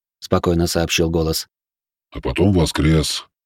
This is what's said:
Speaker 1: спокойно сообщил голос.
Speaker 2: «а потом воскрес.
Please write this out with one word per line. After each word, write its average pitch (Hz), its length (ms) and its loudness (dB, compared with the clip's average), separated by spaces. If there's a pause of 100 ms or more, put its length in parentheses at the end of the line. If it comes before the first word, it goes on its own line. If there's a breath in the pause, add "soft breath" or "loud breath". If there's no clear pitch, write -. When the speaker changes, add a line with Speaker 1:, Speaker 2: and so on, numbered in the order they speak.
(180)
Speaker 1:
спокойно 87 480 0
сообщил 82 440 0
голос. 80 360 -2 (640)
Speaker 2:
«а - 100 -12
потом 95 320 0
воскрес. 78 760 0 (200)